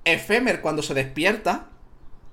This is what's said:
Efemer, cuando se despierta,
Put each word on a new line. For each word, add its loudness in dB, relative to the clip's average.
Efemer, 2
cuando 0
se -4
despierta, 0